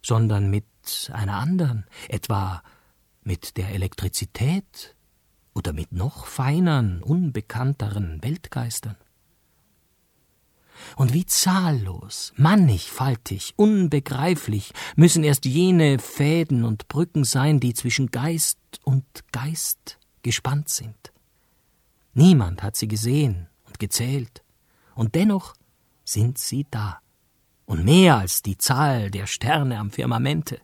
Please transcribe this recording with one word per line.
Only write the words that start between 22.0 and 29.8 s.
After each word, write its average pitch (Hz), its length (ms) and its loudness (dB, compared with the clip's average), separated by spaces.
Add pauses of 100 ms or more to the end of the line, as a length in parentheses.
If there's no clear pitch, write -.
Niemand 127 500 6
hat 104 120 -6
sie 113 120 -4
gesehen 110 600 0 (180)
und - 140 -20
gezählt, 120 640 -4 (520)
und 113 200 -2
dennoch 196 380 2 (500)
sind 117 340 0
sie 139 320 -6
da, 104 300 -8 (680)
und 82 200 0
mehr 165 320 8
als 95 240 -2
die 101 160 -6
Zahl 127 540 0
der 98 160 -8
Sterne 135 520 -2
am 104 120 -6